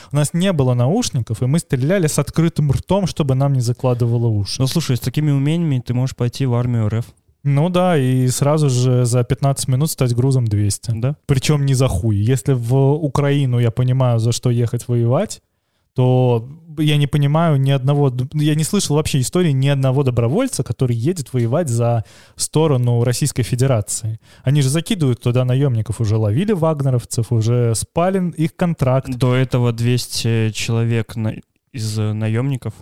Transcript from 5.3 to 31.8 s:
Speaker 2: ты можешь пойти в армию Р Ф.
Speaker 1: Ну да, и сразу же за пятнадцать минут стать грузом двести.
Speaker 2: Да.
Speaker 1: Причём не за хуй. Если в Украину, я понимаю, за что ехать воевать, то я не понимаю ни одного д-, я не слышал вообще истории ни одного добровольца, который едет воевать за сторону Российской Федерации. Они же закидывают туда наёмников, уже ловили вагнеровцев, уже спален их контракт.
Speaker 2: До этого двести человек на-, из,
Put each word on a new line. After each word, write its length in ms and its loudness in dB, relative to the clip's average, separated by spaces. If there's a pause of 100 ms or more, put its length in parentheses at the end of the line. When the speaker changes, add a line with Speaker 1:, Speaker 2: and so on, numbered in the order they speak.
Speaker 2:
ты 80 -4
можешь 220 -2
пойти 320 -2
в 80 0
армию 300 0
Р 100 -2
Ф. 100 -2 (420)
Speaker 1:
Ну 220 2
да, 260 2
и 340 2
сразу 420 2
же 340 2
за 180 2
пятнадцать 440 -2
минут 240 0
стать 240 0
грузом 300 2
двести. 500 -2
Speaker 2:
Да. 200 -2 (120)
Speaker 1:
Причём 360 0
не 120 2
за 120 2
хуй. 300 0
Если 360 0
в 220 -2
Украину, 840 0
я 100 2
понимаю, 480 0
за 140 0
что 180 -2
ехать 380 -2
воевать, 560 -2 (500)
то 560 2 (300)
я 180 2
не 80 2
понимаю 520 2
ни 120 2
одного 400 2
д-, 240 -4
я 220 2
не 80 0
слышал 320 0
вообще 240 0
истории 320 0
ни 160 2
одного 340 2
добровольца, 640 0
который 320 -2
едет 380 -4
воевать 360 0
за 340 0 (320)
сторону 680 0
Российской 400 -2
Федерации. 760 -2 (240)
Они 200 2
же 60 2
закидывают 520 -2
туда 240 0
наёмников, 560 -2
уже 160 0
ловили 340 0
вагнеровцев, 800 -2
уже 440 0
спален 560 -2
их 240 -2
контракт. 520 0
Speaker 2:
До 280 0
этого 360 0
двести 800 0
человек 640 -2
на-, 200 -4 (400)
из, 240 -6